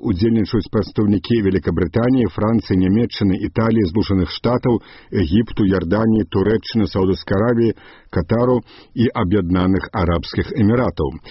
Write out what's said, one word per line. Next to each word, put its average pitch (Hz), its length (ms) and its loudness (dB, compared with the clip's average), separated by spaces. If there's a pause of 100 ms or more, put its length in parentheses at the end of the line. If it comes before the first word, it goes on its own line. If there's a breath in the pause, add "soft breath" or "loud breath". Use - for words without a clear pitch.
удзельнічаюць 110 640 0
прадстаўнікі 104 800 0
Вялікабрытаніі, 95 800 0
Францыі, 107 480 0
Нямецчыны, 98 560 0
Італіі, 113 560 0
Злучаных 95 400 0
Штатаў, 120 480 0 (320 loud breath)
Егіпту, 101 560 0
Ярданіі, 98 640 0
Турэччыны, 101 560 0
Саудаўскай 95 560 -2
Аравіі, 117 320 0 (360 loud breath)
Катару 120 520 0 (320 loud breath)
і 113 200 2
Аб'яднаных 92 760 0
Арабскіх 87 640 -2
Эміратаў. 104 560 0 (200 loud breath)